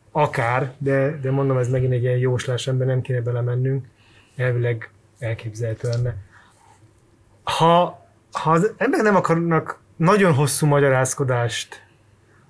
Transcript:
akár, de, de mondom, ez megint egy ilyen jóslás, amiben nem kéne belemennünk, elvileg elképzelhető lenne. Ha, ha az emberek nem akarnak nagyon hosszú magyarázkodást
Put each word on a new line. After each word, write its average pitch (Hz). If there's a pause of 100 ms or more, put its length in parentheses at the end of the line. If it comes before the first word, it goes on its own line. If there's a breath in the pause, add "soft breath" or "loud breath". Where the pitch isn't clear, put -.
(120)
akár, 131
de, 139
de 131
mondom, 135
ez 123
megint 127
egy 123
ilyen 127
jóslás, 127
amiben 131
nem 131
kéne 123
belemennünk, 123 (500 soft breath)
elvileg 120 (280)
elképzelhető 113
lenne. 120 (1300 soft breath)
Ha, 170 (260)
ha -
az 175
emberek 269
nem 208
akarnak 170 (180)
nagyon 185
hosszú 143
magyarázkodást 131 (680 soft breath)